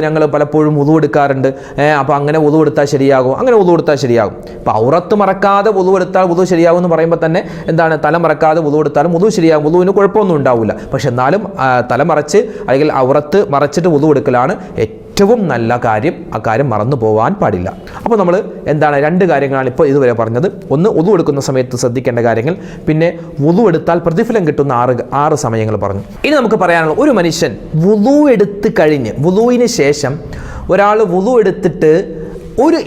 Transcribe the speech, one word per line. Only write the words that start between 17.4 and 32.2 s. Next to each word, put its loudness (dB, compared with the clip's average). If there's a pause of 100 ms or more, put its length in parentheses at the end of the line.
പാടില്ല. -2 (340)
അപ്പോൾ 0
നമ്മൾ 2 (360)
എന്താണ്, 2 (100)
രണ്ട് 0
കാര്യങ്ങളാണ് 0
ഇപ്പോൾ 2
ഇതുവരെ 2
പറഞ്ഞത്. -2 (280)
ഒന്ന്, 2 (100)
വുളു 2
എടുക്കുന്ന 0
സമയത്ത് -2
ശ്രദ്ധിക്കേണ്ട -2
കാര്യങ്ങൾ, -2 (320)
പിന്നെ 2 (340)
വുളു 4
എടുത്താൽ 0
പ്രതിഫലം 0
കിട്ടുന്ന 0
ആറ്, 2 (280)
ആറ് 0
സമയങ്ങൾ -2
പറഞ്ഞു. -4 (220)
ഇനി 2
നമുക്ക് 0
പറയാനുള്ള, 2
ഒരു 4
മനുഷ്യൻ 0 (320)
വുളു 4 (160)
എടുത്ത് 0
കഴിഞ്ഞ് 0 (140)
വുളുവിന് 2 (100)
ശേഷം 0 (580)
ഒരാൾ 2 (140)
വുളു 2
എടുത്തിട്ട് 2 (720)